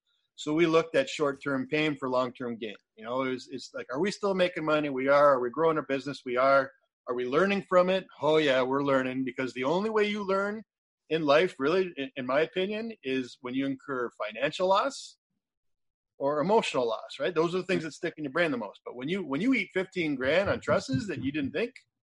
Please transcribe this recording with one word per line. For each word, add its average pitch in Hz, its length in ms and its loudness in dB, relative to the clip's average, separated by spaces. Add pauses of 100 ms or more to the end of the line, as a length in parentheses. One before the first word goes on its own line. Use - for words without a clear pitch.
(380)
So 151 140 -4
we 165 140 4
looked 160 300 2
at 135 120 2
short-term 139 600 -2
pain 151 280 0
for 131 140 -6
long-term 123 480 -2
gain. 104 160 -8 (220)
You 110 80 -20
know, 127 180 -4
it's, 127 280 -4
it's 131 220 -12
like, - 200 -10
"Are 135 80 -4
we 202 100 0
still 196 240 -2
making 175 320 0
money?" 151 240 2
We 131 180 0
are. 143 260 8
Are 127 60 2
we 123 100 -2
growing 156 280 2
our 143 80 -4
business? 135 400 -4
We 123 100 -2
are. 135 340 4 (380)
Are 127 60 -2
we 123 100 -2
learning 185 440 2
from 180 200 6
it? 185 160 0 (160)
Oh, 151 180 4
yeah, 135 240 4
we're 131 200 0
learning, 131 420 0
because 127 300 -6
the 127 100 -4
only 180 260 0
way 214 180 2
you 208 180 -4
learn 202 360 -2 (460)
in 160 160 0
life, 156 360 4
really, 175 360 2
in, 135 200 -6
in 131 100 -6
my 135 140 2
opinion, 214 520 -2 (120)
is 131 380 -4
when 123 120 -6
you 135 100 0
incur 131 460 -4 (160)
financial 135 420 -2
loss 220 480 0 (1000)
or 143 220 0
emotional 156 480 2
loss, - 320 -8
right? 160 120 -2
Those 165 220 0
are 185 40 -2
the 180 60 -4
things 175 200 -2
that 156 80 -10
stick 165 260 -8
in 151 60 -8
your 135 80 -8
brain 165 180 0
the 131 80 -2
most. 101 260 -10
But 113 120 -14
when 127 120 -8
you, 185 160 -4
when 139 160 -4
you 254 140 2
eat 202 180 -2
fifteen 180 440 -2
grand 156 340 2
on 120 100 -2
trusses 208 460 0
that 143 160 -6
you 131 80 -4
didn't 143 220 -4
think, 220 200 -4 (300)